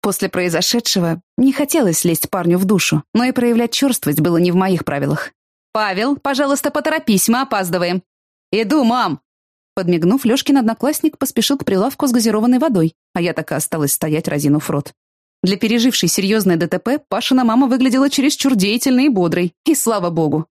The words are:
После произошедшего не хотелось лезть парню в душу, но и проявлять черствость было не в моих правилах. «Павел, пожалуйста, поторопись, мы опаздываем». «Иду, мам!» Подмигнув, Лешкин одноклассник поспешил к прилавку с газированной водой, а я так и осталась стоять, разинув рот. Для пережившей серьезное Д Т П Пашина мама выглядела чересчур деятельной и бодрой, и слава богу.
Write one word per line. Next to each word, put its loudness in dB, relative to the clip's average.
После -4
произошедшего -2
не 4
хотелось 0
лезть -2
парню 0
в 0
душу, 0
но 2
и 0
проявлять 0
черствость 0
было 2
не 2
в 2
моих 0
правилах. -4
«Павел, -2
пожалуйста, -2
поторопись, 0
мы 2
опаздываем». -2
«Иду, 0
мам!» 0
Подмигнув, 0
Лешкин 2
одноклассник -2
поспешил -2
к -8
прилавку -2
с 0
газированной 2
водой, 2
а -2
я -2
так -6
и -4
осталась -2
стоять, -2
разинув 0
рот. -4
Для 0
пережившей 0
серьезное 0
Д 0
Т -2
П -2
Пашина 0
мама 2
выглядела 2
чересчур 0
деятельной 2
и 4
бодрой, 0
и 4
слава -2
богу. 0